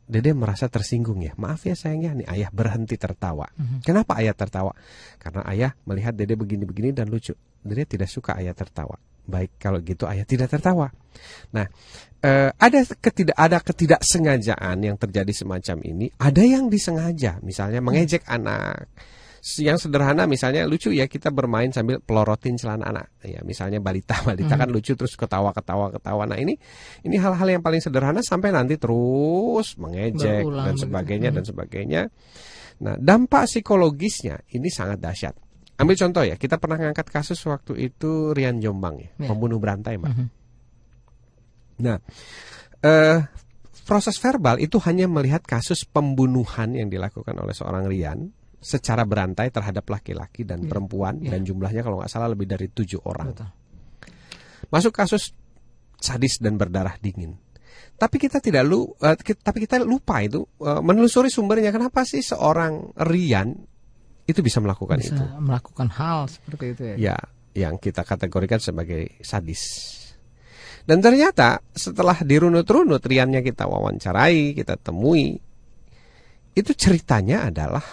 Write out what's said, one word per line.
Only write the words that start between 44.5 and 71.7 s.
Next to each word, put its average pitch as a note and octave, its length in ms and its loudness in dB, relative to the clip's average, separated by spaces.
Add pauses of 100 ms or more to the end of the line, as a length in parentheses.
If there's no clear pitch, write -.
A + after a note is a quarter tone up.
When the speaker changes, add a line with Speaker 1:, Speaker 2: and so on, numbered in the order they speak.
Speaker 1:
itu D#3+ 240 2
hanya F3+ 240 2
melihat D#3 400 2
kasus - 400 -2
pembunuhan B2+ 880 0
yang A2+ 160 -4
dilakukan F#2+ 480 -6
oleh - 160 -6
seorang F#2 320 -6
Rian F2+ 340 -4 (380)
secara A#2 480 -2
berantai G2+ 480 -2
terhadap G2+ 340 -6
laki-laki - 540 -8
dan F2+ 240 -8
Speaker 2:
Ya. - 20 -6
Speaker 1:
perempuan, G2 540 -4
Speaker 2:
Ya. B2 160 -4
Speaker 1:
dan F#2+ 80 -4
jumlahnya G2 400 -4
kalau G2 160 -4
nggak - 80 -8
salah A#2 180 -4
lebih G2+ 220 -4
dari F#2+ 180 -4
tujuh - 380 -6
orang. D3+ 260 -8
Speaker 2:
Betul. A2 180 -12 (1160)
Speaker 1:
Masuk F3+ 240 2
kasus G3+ 380 0 (640)
sadis B2+ 460 -2
dan G#2+ 160 0
berdarah F#2 400 -2
dingin. F2+ 400 -8 (560)
Tapi - 240 0
kita C#4 200 0
tidak D3 280 2
lu-, F#3 320 0
eh, D#3 180 4
ki-, - 220 -4
tapi G#3 240 -4
kita A#3 180 0
lupa A3+ 420 0
itu, G#2 200 -2 (160)
eh, D3 240 -2
menelusuri A#3 480 6
sumbernya. G#3+ 400 2
Kenapa A#3+ 340 0
sih C4+ 180 -4
seorang D#3+ 800 0
Rian D3+ 540 2 (720)
itu E3 180 0
bisa B2+ 180 4
melakukan G#2 380 0
Speaker 2:
Bisa C3 160 -2
Speaker 1:
itu? C3+ 100 0 (160)
Speaker 2:
melakukan C3 500 -2
hal D#3 380 -2
seperti D3 440 -12
itu A#2+ 120 -10
ya? A2 160 -8
Speaker 1:
Ya, G2+ 180 0 (380)
yang F2+ 220 -2
kita F#2+ 260 -4
kategorikan F#2 560 -2
sebagai E2+ 640 -6
sadis. E2+ 420 -6 (1200)
Dan D#3+ 160 6
ternyata A#3 600 6 (100)
setelah F3+ 480 0